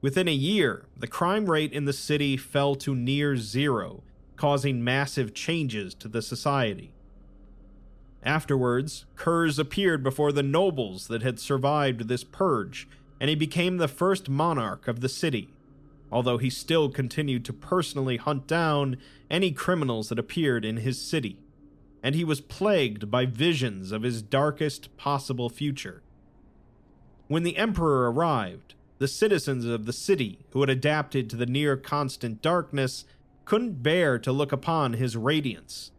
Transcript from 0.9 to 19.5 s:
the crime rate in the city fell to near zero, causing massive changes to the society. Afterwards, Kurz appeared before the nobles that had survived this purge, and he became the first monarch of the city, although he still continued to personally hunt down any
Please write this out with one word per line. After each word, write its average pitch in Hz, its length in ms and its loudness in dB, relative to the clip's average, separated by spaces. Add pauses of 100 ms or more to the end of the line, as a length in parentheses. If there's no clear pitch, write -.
the - 120 -8
crime 202 380 0
rate 156 260 2
in 147 120 -4
the 139 80 0
city 143 440 0
fell 139 400 0
to 139 180 -2
near 139 420 0
zero, 110 680 -2 (340)
causing 139 480 0
massive 131 500 0
changes 120 600 -4
to - 120 -16
the 110 160 -4
society. 117 720 -2 (1300)
Afterwards, 135 840 0 (100)
Kurz 165 420 2
appeared 156 460 2
before 147 260 2
the 143 140 0
nobles 139 640 0
that 113 140 -4
had 127 180 -2
survived 139 680 2
this 123 160 -2
purge, 135 680 -2 (320)
and 139 80 0
he 156 60 2
became 170 440 0
the 160 100 2
first 185 400 0
monarch 135 580 0
of 120 140 -4
the 127 80 0
city, 127 440 -2 (600)
although 120 260 2
he 127 120 0
still 160 380 2
continued 127 560 -2
to - 80 -8
personally 135 640 -2
hunt 135 300 -2
down 147 500 2 (320)
any 180 220 2